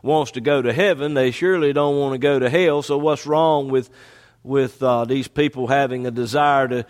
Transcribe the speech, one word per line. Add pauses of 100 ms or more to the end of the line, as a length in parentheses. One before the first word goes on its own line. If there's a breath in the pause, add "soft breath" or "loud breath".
wants
to
go
to
heaven.
They
surely
don't
want
to
go
to
hell.
So
what's
wrong
with, (500 loud breath)
with,
uh,
these
people
having
a
desire
to,